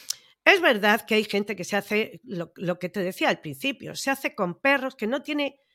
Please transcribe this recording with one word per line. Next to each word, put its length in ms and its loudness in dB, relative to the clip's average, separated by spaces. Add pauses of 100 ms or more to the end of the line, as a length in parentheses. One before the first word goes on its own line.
(440)
Es 160 8
verdad 460 4
que 100 0
hay 80 4
gente 320 -2
que 80 -8
se 120 -2
hace, 480 -2
lo, 320 -8
lo 220 -4
que 100 -6
te 120 -6
decía 280 0
al 120 0
principio, 560 -6
se 140 -2
hace 240 -4
con 260 -4
perros 360 2
que 120 -4
no 140 -2
tiene 380 -4 (140)